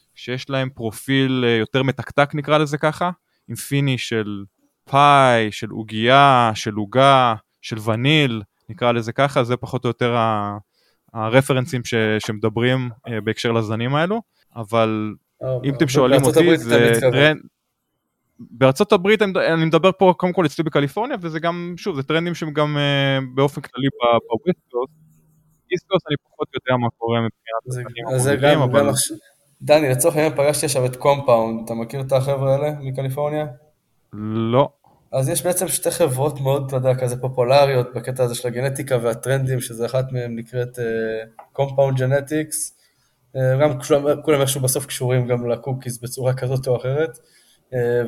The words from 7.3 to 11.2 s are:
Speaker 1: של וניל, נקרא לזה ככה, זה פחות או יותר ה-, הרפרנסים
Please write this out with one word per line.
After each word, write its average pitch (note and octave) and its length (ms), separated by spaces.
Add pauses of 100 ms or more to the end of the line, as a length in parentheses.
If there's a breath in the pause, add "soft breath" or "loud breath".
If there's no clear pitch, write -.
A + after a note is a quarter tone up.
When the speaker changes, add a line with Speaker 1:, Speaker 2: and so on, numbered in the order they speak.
Speaker 1:
של - 220
וניל, A#2+ 580 (260)
נקרא A#2+ 240
לזה A#2 200
ככה, C#3 320
זה A#2+ 120
פחות A#2 280
או B2 60
יותר A#2+ 260
ה-, G#2 420 (560)
הרפרנסים B2 680